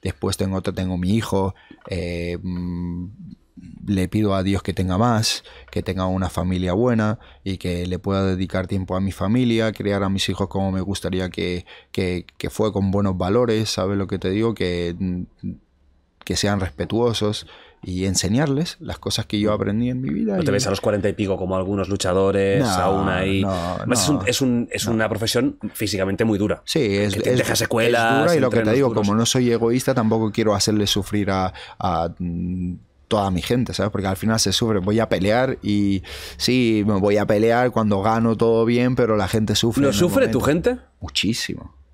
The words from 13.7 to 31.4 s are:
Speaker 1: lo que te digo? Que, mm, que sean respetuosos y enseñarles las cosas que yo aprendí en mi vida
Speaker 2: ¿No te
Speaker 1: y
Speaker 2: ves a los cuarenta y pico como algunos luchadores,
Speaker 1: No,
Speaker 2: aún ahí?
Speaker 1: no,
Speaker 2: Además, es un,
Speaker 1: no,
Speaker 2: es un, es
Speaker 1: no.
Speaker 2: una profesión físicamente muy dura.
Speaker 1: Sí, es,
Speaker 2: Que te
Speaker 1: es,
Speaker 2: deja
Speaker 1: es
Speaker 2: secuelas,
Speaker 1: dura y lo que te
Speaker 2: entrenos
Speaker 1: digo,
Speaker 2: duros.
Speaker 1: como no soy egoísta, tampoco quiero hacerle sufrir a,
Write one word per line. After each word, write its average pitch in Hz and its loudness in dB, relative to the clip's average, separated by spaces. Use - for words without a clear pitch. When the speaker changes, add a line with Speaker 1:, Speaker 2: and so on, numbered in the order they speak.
Speaker 1:
lo 98 -2
que 95 -4
te 92 -2
digo? 110 0
Que, 87 -2
mm, 90 -4
que 92 -2
sean 101 0
respetuosos 104 -2
y 92 -4
enseñarles 135 0
las 104 -8
cosas - -4
que 107 -2
yo 104 2
aprendí 107 0
en 127 -4
mi 131 -4
vida 202 -2
Speaker 2:
¿No 180 0
te 143 0
Speaker 1:
y 98 2
Speaker 2:
ves 101 0
a 98 -2
los 98 -2
cuarenta 104 0
y 95 0
pico 95 -2
como 95 -2
algunos 95 -2
luchadores, 98 2
Speaker 1:
No, 127 2
Speaker 2:
aún 95 2
ahí? 95 0
Speaker 1:
no, 92 -2
Speaker 2:
Además, 117 0
es 95 0
un, 147 4
Speaker 1:
no, 101 -2
Speaker 2:
es 123 0
un, 120 2
es - -4
Speaker 1:
no. 117 0
Speaker 2:
una 110 2
profesión 113 -2
físicamente 98 -2
muy 104 2
dura. 95 0
Speaker 1:
Sí, - 0
es, 101 2
Speaker 2:
Que 104 -2
te - 0
Speaker 1:
es, 127 4
Speaker 2:
deja 120 2
Speaker 1:
es 110 0
Speaker 2:
secuelas, 117 2
Speaker 1:
dura 113 4
y 151 4
lo 131 4
que 110 0
te 113 6
Speaker 2:
entrenos 110 2
Speaker 1:
digo, 135 4
Speaker 2:
duros. 107 0
Speaker 1:
como 101 2
no 117 4
soy 127 2
egoísta, 117 2
tampoco 110 2
quiero 107 2
hacerle 104 2
sufrir 101 -2
a, 92 0